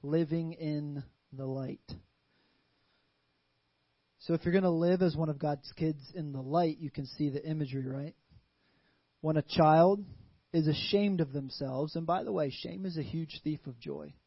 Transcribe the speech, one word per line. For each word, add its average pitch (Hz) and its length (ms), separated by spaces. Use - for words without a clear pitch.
living 160 520
in 147 500
the 135 120
light. 131 360
So - 140
if 160 100
you're 175 100
gonna 190 160
live 175 320
as 165 140
one 156 120
of 143 120
God's 147 320
kids 156 280
in 156 160
the 135 100
light, 156 380
you 160 100
can 135 180
see 147 240
the 143 140
imagery, 139 400
right? 135 300
When 156 140
a 147 60
child 175 600
is 160 160
ashamed 196 520
of 139 120
themselves, 135 640
and 165 100
by 175 160
the 240 80
way, 156 200
shame 180 360
is 170 100
a 156 60
huge 160 400
thief 151 240
of 120 140
joy. 143 340